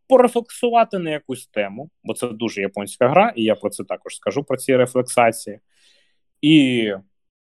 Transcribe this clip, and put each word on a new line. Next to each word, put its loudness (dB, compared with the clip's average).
порефлексувати 2
на -6
якусь -8
тему, -6
бо -8
це -6
дуже -6
японська -2
гра, 4
і -2
я 2
про -6
це -10
також -12
скажу, -6
про -6
ці 0
рефлексації. 0
І 4